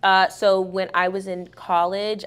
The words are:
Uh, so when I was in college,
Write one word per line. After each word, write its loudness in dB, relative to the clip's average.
Uh, 4
so 2
when -4
I 2
was -6
in -8
college, -2